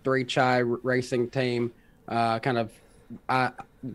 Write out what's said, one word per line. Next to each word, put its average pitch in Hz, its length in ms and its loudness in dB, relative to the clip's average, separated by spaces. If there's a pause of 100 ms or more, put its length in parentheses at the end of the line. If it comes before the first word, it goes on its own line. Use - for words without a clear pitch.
Three 131 200 2
Chai 127 380 2
R-, - 20 2
Racing 120 680 0
team. 120 400 0 (360)
Uh, 113 320 0
kind 123 200 0
of, 113 120 -4 (560)
I, 127 220 2 (460)